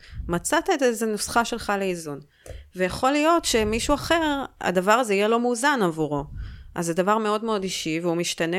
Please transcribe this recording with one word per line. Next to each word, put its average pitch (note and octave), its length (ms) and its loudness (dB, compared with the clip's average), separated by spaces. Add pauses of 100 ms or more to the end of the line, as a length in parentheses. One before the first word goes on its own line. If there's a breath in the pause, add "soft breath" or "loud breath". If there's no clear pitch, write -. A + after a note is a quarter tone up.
(280 loud breath)
מצאת A3+ 460 0
את C#4+ 100 0
איזה A3+ 220 2
נוסחה A3 400 0
שלך A3 340 -4
לאיזון. E3 400 -4 (560 loud breath)
ויכול F#3 360 0
להיות D#4+ 340 4
שמישהו A3 500 2
אחר, E4 260 2 (400)
הדבר F#3 300 2
הזה G#3+ 220 4
יהיה G3 140 2
לא A#3 120 4
מאוזן B3 440 2
עבורו. D3+ 420 0 (500 loud breath)
אז E3+ 100 -2
זה E3 80 -2
דבר F#3 240 2
מאוד G#3+ 260 0
מאוד G#3+ 200 -2
אישי, E3 400 -4
והוא E3+ 120 0
משתנה E3+ 440 -2